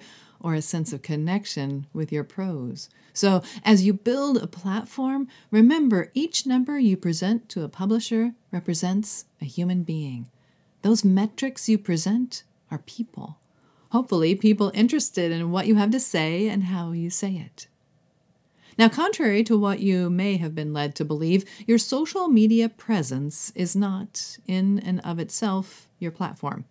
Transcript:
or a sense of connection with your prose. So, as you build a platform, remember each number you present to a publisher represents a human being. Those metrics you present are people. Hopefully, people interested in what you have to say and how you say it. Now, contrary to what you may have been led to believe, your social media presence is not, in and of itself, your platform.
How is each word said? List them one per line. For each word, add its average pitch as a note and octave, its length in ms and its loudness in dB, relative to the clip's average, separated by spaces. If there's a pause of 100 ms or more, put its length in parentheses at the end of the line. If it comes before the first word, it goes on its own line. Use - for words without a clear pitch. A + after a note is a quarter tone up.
(400)
or E3 160 -2
a D#3 60 -2
sense D#3+ 300 -6
of C#3 120 -10
connection D3+ 880 -4
with D#3 180 -6
your D3+ 120 -2
prose. D#3 680 -8 (240)
So, F#3+ 300 2 (200)
as G3+ 220 6
you G#3 80 4
build C4 440 0
a F#3 100 -2
platform, B3+ 800 -6 (240)
remember A#3 640 6
each D4 320 -2
number C4 320 0
you G3 180 4
present F#3 520 -2
to E3 140 -6
a D3 60 -6
publisher A3+ 640 -2 (180)
represents F3+ 720 -4 (140)
a D3+ 60 -8
human F3 380 -2
being. C#3+ 440 -6 (540)
Those G#3+ 240 2
metrics G#3+ 640 0
you G#3+ 80 4
present G3+ 640 -2 (280)
are D3+ 80 -8
people. - 580 -12 (520)
Hopefully, F#3+ 440 2
people G3+ 400 4
interested G#3+ 580 0
in E3+ 200 -2
what F#3+ 160 -2
you A3 80 6
have G#3 160 4
to B3+ 80 2
say E3+ 480 0
and G3 180 0
how F3 260 -4
you E3+ 200 -4
say F#3+ 240 -4
it. - 320 -14 (1120)
Now, A3+ 100 8
contrary C#4+ 540 2
to A3 160 2
what G3+ 220 0
you F#3 280 2
may F#3+ 280 0
have D#3+ 180 -4
been D3+ 180 -6
led D3 220 -4
to D3+ 100 -4
believe, D#3+ 400 2 (220)
your A3+ 100 6
social D#4+ 520 -2
media A3+ 380 6
presence D3 840 -4
is F3+ 220 -4
not, G3 720 -4
in G3 320 0
and F#3 220 -4
of E3+ 180 -6
itself, F#3+ 680 -6 (120)
your E3+ 100 -6
platform. D3 600 -8